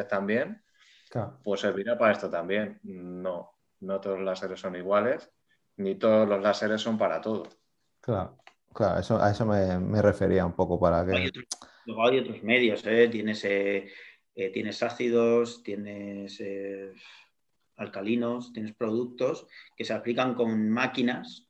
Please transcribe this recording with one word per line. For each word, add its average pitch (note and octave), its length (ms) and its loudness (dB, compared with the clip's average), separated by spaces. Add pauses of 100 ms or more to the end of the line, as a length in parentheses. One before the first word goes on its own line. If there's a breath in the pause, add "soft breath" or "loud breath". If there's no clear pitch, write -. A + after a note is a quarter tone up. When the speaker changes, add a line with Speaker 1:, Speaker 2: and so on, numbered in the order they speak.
Speaker 1:
también, A2 520 -2 (480 soft breath)
Speaker 2:
Claro. G#2+ 360 -6
Speaker 1:
pues G2 160 0
servirá G2+ 360 0
para A2+ 160 4
esto - 160 -2
también". F#2+ 540 -4
No, F2+ 680 -10 (280)
no G2 200 -4
todos G2 160 -4
los F#2+ 100 -4
láseres F#2 320 -6
son F#2 160 -8
iguales, G2+ 560 0 (460)
ni G2 180 -2
todos A2 340 4
los G2 140 2
láseres G#2+ 380 2
son A2 180 -2
para E2+ 220 0
todo. G#2+ 240 -4 (560)
Speaker 2:
Claro, G2 360 -4 (380)
claro, F#2 260 2
eso, G#2+ 220 2
a G#2 80 6
eso A2 160 0
me, F#2+ 320 2
me G2+ 240 0
refería F#2 420 4
un E2+ 80 -2
poco F2 260 0
para E2+ 280 4
que F#2 80 0
Speaker 3:
Hay F#2 140 0
otros, - 180 -12 (400 loud breath)
luego A2 200 0
hay C3 120 4
otros A2 240 -6
medios, A2+ 420 2
¿eh? A#2 240 6
Tienes, G#2+ 360 -2
eh, G2 440 0 (460 loud breath)
eh, F#2+ 160 -4
tienes G#2+ 320 -4
ácidos, A#2 800 2
tienes, G2+ 800 -10
eh, G2 520 -8 (840 loud breath)
alcalinos, A#2 760 -4
tienes A2 220 -8
productos B2 760 -2 (260 loud breath)
que A#2 100 -8
se A2+ 100 -4
aplican A#2+ 400 0
con A2 340 2
máquinas, B2 800 -2